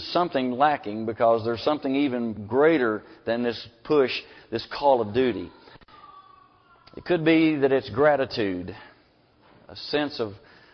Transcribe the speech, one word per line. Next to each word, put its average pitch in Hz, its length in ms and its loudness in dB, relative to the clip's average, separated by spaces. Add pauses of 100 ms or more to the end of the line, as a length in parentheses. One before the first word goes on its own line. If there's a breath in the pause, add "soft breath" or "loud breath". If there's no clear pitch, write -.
(120)
something 139 400 -2
lacking, 120 560 0
because 117 360 2
there's 117 200 -2
something 143 320 -2
even 120 500 -2
greater 123 560 2 (240 loud breath)
than 117 180 -2
this 117 240 -4 (160)
push, 139 280 2 (400 loud breath)
this 113 200 -6
call 135 300 2
of 104 120 -4
duty. 101 380 0 (1400 loud breath)
It - 80 -18
could 170 220 0
be 160 320 4
that 135 140 2
it's 131 180 0
gratitude, 107 840 0 (920 loud breath)
a - 80 -20
sense 147 440 -4
of, 107 140 -4 (400 soft breath)